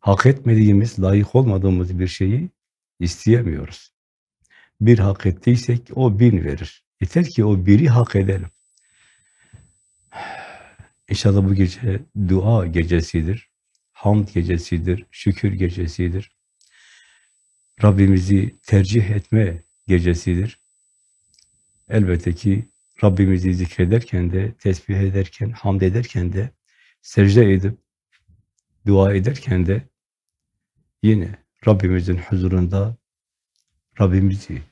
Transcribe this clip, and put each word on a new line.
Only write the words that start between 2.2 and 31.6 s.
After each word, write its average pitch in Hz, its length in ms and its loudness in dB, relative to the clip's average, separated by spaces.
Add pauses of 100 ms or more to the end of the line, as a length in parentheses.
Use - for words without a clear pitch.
isteyemiyoruz. 85 920 -2 (880)
Bir 110 180 4
hak 98 280 0
ettiysek 120 540 0 (140)
o 120 240 0
bin 110 260 4
verir. - 400 -10 (160)
Yeter 170 240 -2
ki 117 200 -2
o 98 220 0
biri 110 220 4
hak 120 280 2
edelim. 95 340 -2 (2500)
İnşallah 101 360 0
bu 98 100 0
gece 95 480 -4 (260)
dua 95 380 0
gecesidir, 82 840 -4 (420)
hamd 101 360 0
gecesidir, 87 840 -4
şükür - 420 -4
gecesidir. 90 840 -6 (1500)
Rabbimizi 98 800 2
tercih 101 480 0
etme 101 520 -2 (240)
gecesidir. 87 760 -2 (1300)
Elbette 90 460 0
ki 101 340 -2 (360)
Rabbimizi 92 500 2
zikrederken 90 800 -2
de, 98 220 -4
tesbih 98 420 -4
ederken, 98 540 -4
hamd 98 300 -4
ederken 95 520 -2
de, 101 180 -6 (520)
secde 101 500 4
edip, 95 260 -2 (1080)
dua 98 280 4
ederken 98 520 -2
de 98 220 -4 (1120)
yine 101 360 0 (280)